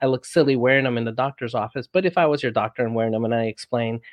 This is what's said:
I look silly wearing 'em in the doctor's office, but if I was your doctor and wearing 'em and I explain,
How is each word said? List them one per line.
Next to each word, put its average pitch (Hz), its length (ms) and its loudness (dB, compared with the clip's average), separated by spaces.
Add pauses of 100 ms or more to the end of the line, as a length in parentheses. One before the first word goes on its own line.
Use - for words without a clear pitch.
I 135 60 2
look 131 180 -2
silly 139 320 2
wearing 131 280 4
'em 120 120 0
in 117 80 -2
the 113 80 -4
doctor's 127 420 -4
office, 117 320 -4
but 185 180 -2
if 175 120 0
I 170 80 4
was 147 180 0
your 120 80 -2
doctor 113 340 -2
and 113 80 -4
wearing 113 220 0
'em 110 80 -2
and 113 100 -2
I 113 120 0
explain, 117 560 -4 (100)